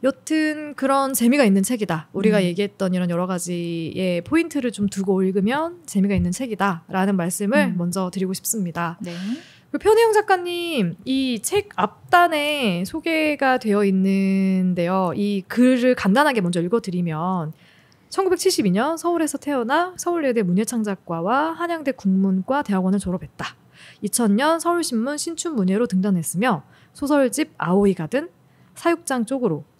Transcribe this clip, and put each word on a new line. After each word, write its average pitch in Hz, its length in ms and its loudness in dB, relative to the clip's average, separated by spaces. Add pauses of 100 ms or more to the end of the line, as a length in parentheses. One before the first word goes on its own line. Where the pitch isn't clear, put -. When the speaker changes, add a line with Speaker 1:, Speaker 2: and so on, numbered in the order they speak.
Speaker 1:
여튼 302 680 -2
그런 269 400 0
재미가 247 300 4
있는 196 180 4
책이다. 190 500 -4
우리가 208 260 2
Speaker 2:
음. 196 40 2
Speaker 1:
얘기했던 185 500 -2
이런 180 160 0
여러 175 200 -2
가지의 175 960 -4
포인트를 294 500 0
좀 202 160 -2
두고 190 340 0
읽으면 240 640 0
재미가 202 300 0
있는 180 160 0
책이다라는 196 840 -2
말씀을 196 420 0 (100)
Speaker 2:
음. 175 100 -2
Speaker 1:
먼저 180 340 -2
드리고 190 220 -4
싶습니다. 170 680 -4
Speaker 2:
네. 175 120 -10 (580)
Speaker 1:
그리고 - 140 -6
편혜영 440 280 6
작가님, 349 920 0
이 262 360 0
책 - 360 -2
앞단에 294 1080 0
소개가 294 760 0
되어 208 280 2
있는데요. 190 1300 2
이 202 320 -2
글을 254 460 4
간단하게 247 480 2
먼저 175 180 0
읽어드리면 175 920 -2 (580)
"천구백칠십이 359 640 0
년 262 260 0
서울에서 330 400 -2
태어나 285 580 -2
서울예대 285 460 0
문예창작과와 208 1120 -2
한양대 320 400 -4
국문과 190 680 0
대학원을 190 360 0
졸업했다. 180 480 -8 (560)
이천 208 340 2
년 311 240 2
서울신문 302 560 -2
신춘문예로 247 680 -2
등단했으며 185 760 0 (280)
소설집 285 640 0
아오이가 180 520 2
든 294 200 -4 (460)
사육장 330 520 -2
쪽으로 208 380 -2 (160)